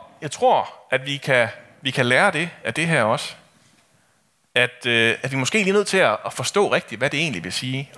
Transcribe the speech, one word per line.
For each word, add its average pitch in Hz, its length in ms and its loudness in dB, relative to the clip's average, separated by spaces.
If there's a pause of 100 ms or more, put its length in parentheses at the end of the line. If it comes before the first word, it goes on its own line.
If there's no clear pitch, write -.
(220)
jeg 147 100 -8
tror, 226 420 0 (180)
at 131 140 -2
vi 139 120 -6
kan, 123 320 2 (320)
vi 135 100 -4
kan 127 140 0
lære 147 260 4
det 165 180 -4 (140)
af 113 100 -4
det 160 140 -2
her 151 160 2
også. - 320 -2 (1200)
At, 123 300 0
øh, 117 360 2
at 135 100 -6
vi 135 60 -2
måske 131 200 -2
lige 196 120 0
er 190 40 2
nødt 202 140 2
til 196 100 0
at, 123 280 4
at - 80 -8
forstå 185 400 0
rigtigt, 120 260 -4
hvad 131 100 0
det 143 100 -4
egentlig 127 240 -4
vil 92 100 -8
sige 131 440 -6